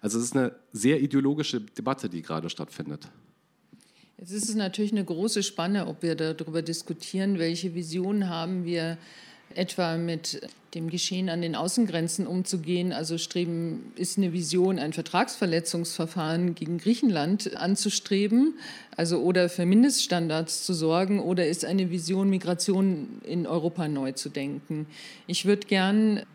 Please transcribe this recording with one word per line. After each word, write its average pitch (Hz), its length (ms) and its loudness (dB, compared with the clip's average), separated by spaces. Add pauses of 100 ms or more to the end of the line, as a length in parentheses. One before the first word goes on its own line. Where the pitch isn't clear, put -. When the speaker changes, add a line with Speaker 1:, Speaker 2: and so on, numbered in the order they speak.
Speaker 1:
Also 107 160 -2
es 117 80 0
ist 120 100 -4
eine 127 200 2 (180)
sehr 127 260 4
ideologische 139 600 0
Debatte, 113 480 -4
die 85 140 -8
gerade 80 260 -6
stattfindet. - 580 -10 (1080)
Speaker 2:
Jetzt 180 140 -16
ist 208 180 -4
es 214 60 -2
natürlich 208 360 0
eine 202 140 0
große 196 380 0
Spanne, 185 440 0
ob 156 140 -8
wir 165 140 0
darüber 160 480 -2
diskutieren, 175 760 -4
welche 165 360 -2
Visionen 185 520 -2
haben 175 380 -4
wir 165 320 -2 (580)
etwa 175 400 0
mit 170 460 -4 (340)
dem 165 140 -4
Geschehen 185 400 -2
an 170 120 -2
den 165 140 -2
Außengrenzen 170 720 0
umzugehen. 180 640 -2
Also 160 260 -4
streben, 170 760 -4
ist - 220 -2
eine 185 160 2
Vision, 180 440 2
ein 151 140 -2
Vertragsverletzungsverfahren 170 1600 0
gegen 165 240 -4
Griechenland 196 800 2
anzustreben, 208 1000 2 (420)
also 165 240 2
oder 180 260 4
für 175 180 0
Mindeststandards 175 1000 4
zu 185 80 0
sorgen, 175 480 4
oder 180 260 2
ist 170 160 0
eine 185 260 0
Vision, 185 400 0
Migration 185 800 2 (160)
in 170 240 -2
Europa 170 400 -2
neu 135 240 -2
zu - 160 -8
denken? 143 580 -6 (420)
Ich 180 180 -2
würd 202 240 2
gern 208 540 4 (120)